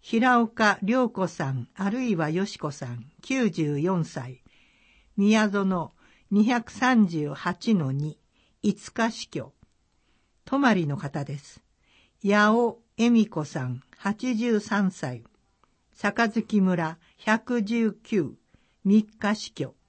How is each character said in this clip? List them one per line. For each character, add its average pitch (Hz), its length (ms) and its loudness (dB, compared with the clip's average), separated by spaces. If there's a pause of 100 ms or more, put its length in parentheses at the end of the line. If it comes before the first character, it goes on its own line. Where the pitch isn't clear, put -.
平 240 400 2
岡 220 420 2
涼 240 260 2
子 190 200 -4
さ 139 220 -6
ん、 127 240 -6
あ 196 160 -2
る 254 120 -4
い 226 140 0
は 156 140 -2
よ 185 160 -2
し - 120 -14
こ 151 120 -6
さ 139 160 -12
ん、 120 240 -12 (120)
九 254 280 0
十 151 280 -2
四 175 260 0
歳、 127 380 -12 (760)
宮 214 320 4
園 190 440 -2 (380)
二 208 140 4
百 240 280 -2
三 247 340 4
十 151 280 -4
八 202 400 -2
の 143 180 0
二、 147 260 -6 (440)
五 - 300 -2
日 226 180 -2
死 - 180 -14
去。 - 240 -12 (920)
泊 185 140 -2
ま 214 160 4
り 175 120 0
の 143 100 -4
方 139 280 -8
で 143 140 -10
す。 - 240 -20 (600)
八 208 280 4
尾 233 280 0 (160)
恵 233 140 2
美 220 180 6
子 151 160 -6
さ 139 200 -8
ん、 127 180 -6 (140)
八 220 400 -4
十 226 240 0
三 202 300 0
歳、 123 340 -10 (720)
杯 214 680 0
村 170 380 0 (200)
百 220 440 -2
十 226 300 0 (100)
九、 - 320 -2 (500)
三 214 200 6
日 214 300 -4
死 - 180 -12
去。 135 220 -10 (140)